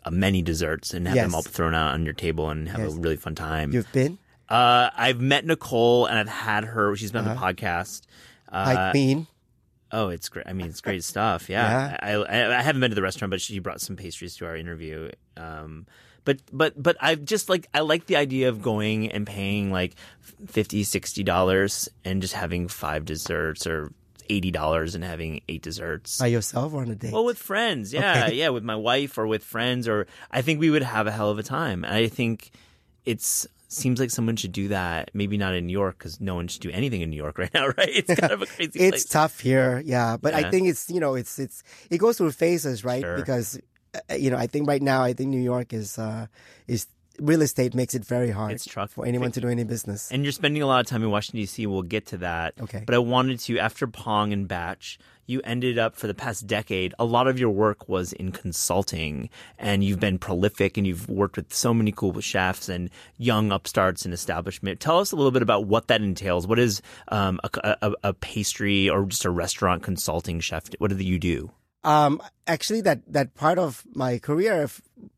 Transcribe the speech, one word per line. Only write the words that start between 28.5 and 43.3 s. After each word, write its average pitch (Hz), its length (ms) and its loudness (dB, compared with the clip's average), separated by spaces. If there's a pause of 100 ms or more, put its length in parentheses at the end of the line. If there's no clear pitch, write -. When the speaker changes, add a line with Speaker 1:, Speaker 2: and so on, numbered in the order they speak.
Speaker 1:
my 110 120 -4
wife 123 420 0
or 110 80 2
with 107 160 0
friends. 120 460 -2
Or 107 180 2 (240)
I 131 120 -2
think 147 180 2
we 160 100 6
would 151 140 4
have 110 240 0
a 107 40 -2
hell 107 180 0
of 104 100 0
a 110 40 -4
time. 131 420 -2
I 113 240 2
think 113 420 -4 (540)
it's, - 420 -2 (220)
seems 127 300 0
like 127 120 0
someone 117 240 0
should 101 160 -6
do 98 160 -2
that. 90 460 -2
Maybe 101 240 -2
not 95 180 0
in 87 100 -2
New 87 80 -4
York, 95 260 0
'cause 80 200 -14
no 95 160 -4
one 87 140 -4
should - 120 -10
do - 100 -6
anything 110 300 -2
in 80 80 -4
New 78 80 -6
York 73 200 -8
<laughs> - 0 -
right 90 160 -4
now, 139 140 2
right? 156 220 2
It's 175 300 2
kind 170 140 4
of 202 80 -2
a 190 40 -4
crazy 165 260 -6
Speaker 2:
<laughs> - 80 -14
It's 185 100 8 (140)
Speaker 1:
place. - 20 -4
Speaker 2:
tough 156 340 2
here, 127 460 4
yeah. 120 360 2
But 151 120 2
I 156 80 4
Speaker 1:
Yeah. 170 100 0
Speaker 2:
think 185 160 4
it's, - 220 -2
you 180 100 0
know, 143 160 2
it's, 123 240 -6
it's, - 240 -8 (260)
it 170 100 0
goes 226 180 4
through 165 160 4
phases, 143 500 0
right? 123 180 0
Speaker 1:
Sure. 175 140 -4
Speaker 2:
Because, 127 440 -2 (500)